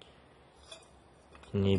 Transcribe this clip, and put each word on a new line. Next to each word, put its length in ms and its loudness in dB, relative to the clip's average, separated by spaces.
Ini 220 2